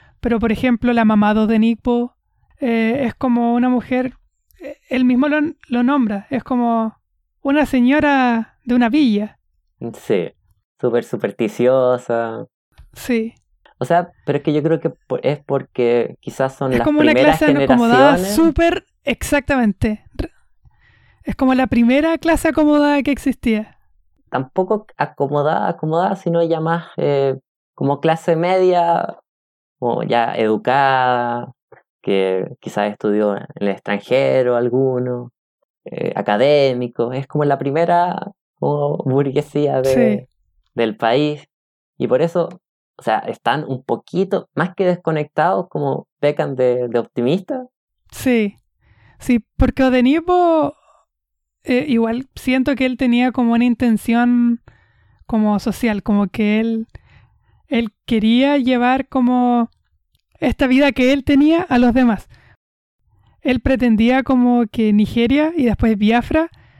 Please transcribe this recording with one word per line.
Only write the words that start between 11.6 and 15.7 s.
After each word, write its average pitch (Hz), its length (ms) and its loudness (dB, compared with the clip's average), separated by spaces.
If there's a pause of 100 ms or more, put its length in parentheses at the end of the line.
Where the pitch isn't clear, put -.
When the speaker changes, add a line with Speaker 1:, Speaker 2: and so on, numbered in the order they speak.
Speaker 1:
Sí. 226 420 -4 (440)
Speaker 2:
O - 80 -4
sea, 170 240 0 (160)
pero 143 120 -2
es 143 60 -8
que 160 80 -2
yo 147 100 0
creo 160 180 0
que 160 100 -4
po-, - 320 -10
es 143 220 -2
porque 123 760 -2